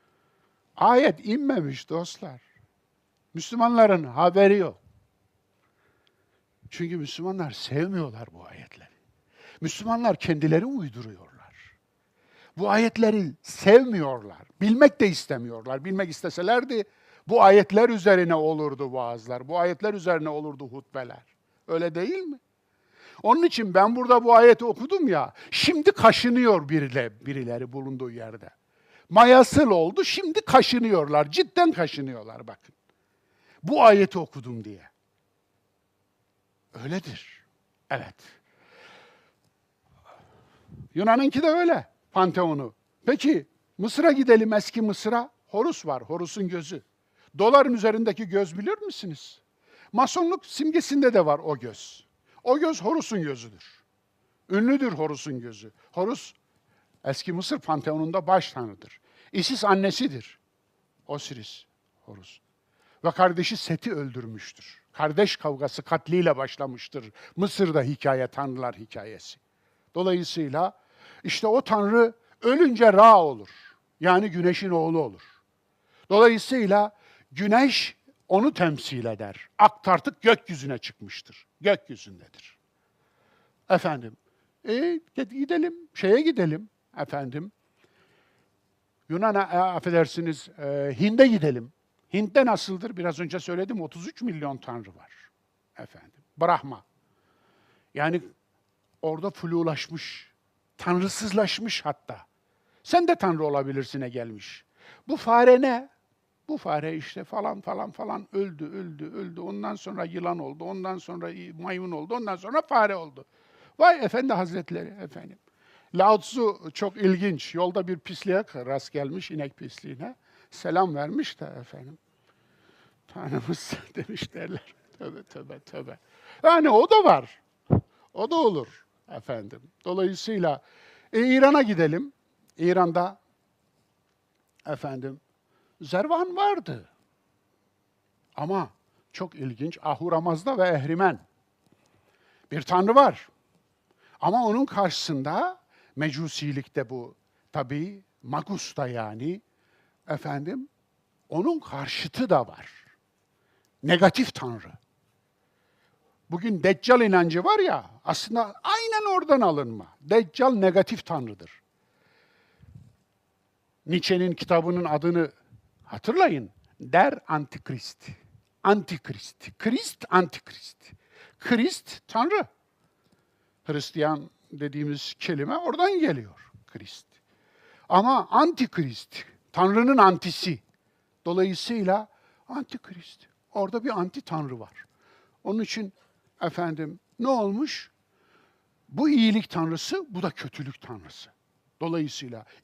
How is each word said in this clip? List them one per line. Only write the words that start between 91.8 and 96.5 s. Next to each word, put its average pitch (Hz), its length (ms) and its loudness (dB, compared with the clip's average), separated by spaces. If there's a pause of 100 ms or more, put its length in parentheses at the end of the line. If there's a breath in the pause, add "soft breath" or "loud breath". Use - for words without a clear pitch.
Hind'de 214 340 2
nasıldır? 196 500 -4
Biraz 170 240 -6
önce 175 200 -8
söyledim, 185 420 -6
otuz 170 260 -14
üç - 140 -16
milyon 151 340 -8
tanrı 117 400 -16
var. - 160 -20 (640)
Efendim, - 440 -20 (140)
Brahma. 147 480 -2 (1120)